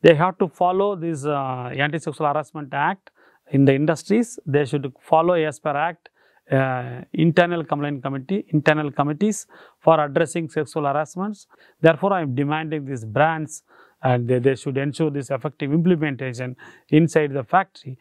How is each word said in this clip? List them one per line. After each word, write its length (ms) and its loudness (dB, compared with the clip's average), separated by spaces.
They 140 8
have 240 0
to 80 0
follow 480 0
this, 300 -6
uh, 500 -4
Anti-Sexual 520 -4
Harassment 460 -6
Act 380 -4
in 140 4
the 80 6
industries. 720 0
They 200 0
should 260 -6
follow 320 2
as 260 -2
per 160 -4
act, 340 -6
uh, 500 -2
internal 500 2
complaint 400 -4
committee, 460 -6
internal 420 2
committees 560 -2
for 240 4
addressing 460 -2
sexual 360 -6
harassments. 640 -6
Therefore, 320 4
I 80 -2
am 140 -4
demanding 500 -4
these 200 -8
brands 580 0
and 240 0
they, 120 2
they 160 2
should 220 -6
ensure 320 -2
this 220 -6
effective 420 -6
implementation 840 0
inside 440 4
the 100 -4
factory. 580 -2